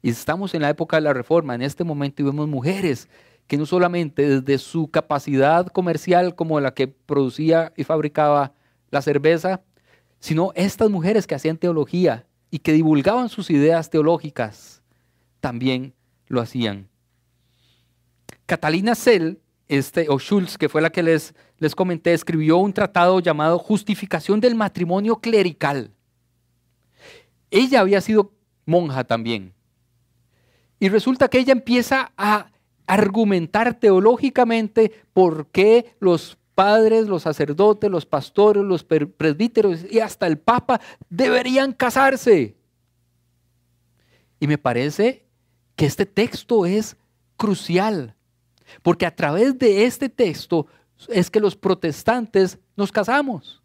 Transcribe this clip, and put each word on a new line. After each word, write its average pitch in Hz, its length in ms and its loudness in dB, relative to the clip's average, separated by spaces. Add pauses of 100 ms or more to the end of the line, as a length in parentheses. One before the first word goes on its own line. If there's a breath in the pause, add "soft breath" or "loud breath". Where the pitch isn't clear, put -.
Y 131 80 -4
estamos 170 460 -6
en 160 80 -4
la 147 80 0
época 160 260 -4
de 156 60 2
la 151 100 0
Reforma, 139 420 -2
en 120 60 -6
este 143 240 -6
momento, 143 380 -6
y - 20 0
vemos 147 240 -2
mujeres 151 580 -4 (400 soft breath)
que 143 120 -4
no 151 80 -2
solamente 165 760 0
desde 135 180 -2
su 160 340 -6
capacidad 151 760 0
comercial 175 720 -2
como 160 240 -2
la 135 120 -2
que 135 140 -2
producía 147 920 -2
y 156 60 -8
fabricaba 147 680 0 (400)
la 139 100 -2
cerveza, 156 600 0 (580)
sino 165 340 -2
estas 202 340 0
mujeres 196 380 0
que - 80 -6
hacían 156 220 -4
teología 160 680 -2 (260)
y 160 80 -8
que 160 120 0
divulgaban 160 560 2
sus - 220 -10
ideas 160 400 2
teológicas, 151 920 -4 (560)
también 127 540 -6 (340)
lo 127 120 -2
hacían. 110 480 -6 (1600)
Catalina 185 480 -2
Zell, 190 460 0 (260)
este, 147 420 -2
o 139 120 0
Schultz, - 360 -2
que 151 120 -2
fue 156 120 0
la 160 100 0
que 175 120 -4
les, 160 320 0 (240 soft breath)
les 156 160 -2
comenté, 175 400 0
escribió 160 440 0
un 196 140 0
tratado 185 460 2
llamado 165 400 0
Justificación 202 840 -2
del 247 140 2
Matrimonio 202 640 -2
Clerical. 165 720 -2 (1600 soft breath)
Ella 254 300 2
había 196 200 2
sido 214 320 0 (320)
monja 151 380 0
también. 113 520 -4 (1200)
Y 196 100 0
resulta 254 380 2
que 254 140 2
ella 262 100 0
empieza 240 680 0
a 208 360 -2 (340)
argumentar 208 920 0
teológicamente 226 1300 2
por 160 340 2
qué 226 540 2
los 175 360 0 (200)
padres, 220 500 4
los 190 160 -4
sacerdotes, 170 680 0
los 175 160 -2
pastores, 202 600 2
los 185 180 -2
per-, 151 300 -2
presbíteros 180 760 0
y 226 120 2
hasta 202 260 -6
el 156 120 -2
Papa 240 420 0 (280 loud breath)
deberían 254 640 0
casarse. 247 840 2 (1800)
Y 147 80 -2
me 147 100 0
parece 147 640 -2 (520)
que 151 100 0
este 190 180 -2
texto 214 640 -2
es 208 300 -4 (400)
crucial, 185 800 -4 (640 soft breath)
porque 175 240 0
a 165 80 -6
través 190 420 0
de 214 280 2
este 254 240 -4
texto 170 580 -2 (440 soft breath)
es 180 200 0
que - 80 0
los 208 160 0
protestantes 190 1040 -2 (180)
nos 202 140 -4
casamos. 233 760 -4